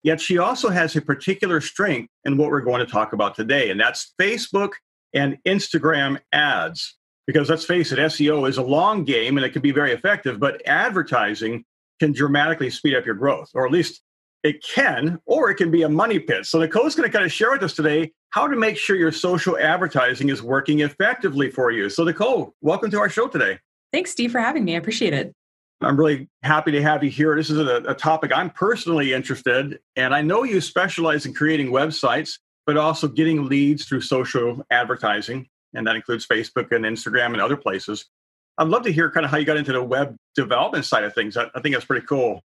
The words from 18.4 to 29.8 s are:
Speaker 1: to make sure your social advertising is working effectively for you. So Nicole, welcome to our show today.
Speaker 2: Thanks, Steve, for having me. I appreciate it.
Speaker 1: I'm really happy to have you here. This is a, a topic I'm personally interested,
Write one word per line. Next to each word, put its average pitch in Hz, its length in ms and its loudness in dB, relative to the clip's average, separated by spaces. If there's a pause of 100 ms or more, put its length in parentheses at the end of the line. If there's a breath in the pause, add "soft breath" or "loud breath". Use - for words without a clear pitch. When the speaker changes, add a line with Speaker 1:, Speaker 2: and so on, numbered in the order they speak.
Speaker 1:
to 277 80 0
make 220 200 0
sure 202 200 0
your 160 160 2
social 180 440 0
advertising 147 760 0
is 139 120 -2
working 135 380 0
effectively 151 720 0
for 127 180 2
you. 101 200 0
So 170 140 0
Nicole, 190 560 0
welcome 196 300 0
to 208 100 0
our 208 80 4
show 226 200 0
today. 101 320 0 (340)
Speaker 2:
Thanks, 359 160 -2
Steve, 240 220 -2
for 247 80 0
having 247 260 0
me. 165 80 0
I 170 60 -2
appreciate 208 340 -2
it. - 180 -4 (500)
Speaker 1:
I'm 131 140 2
really 143 320 2 (140)
happy 151 300 2
to 143 100 2
have 151 220 2
you 135 80 0
here. 151 240 2
This 151 160 -2
is 151 80 2
a, 123 280 2
a 131 60 -2
topic 156 420 0
I'm 170 140 -2
personally 170 640 0
interested, 131 680 -2 (160)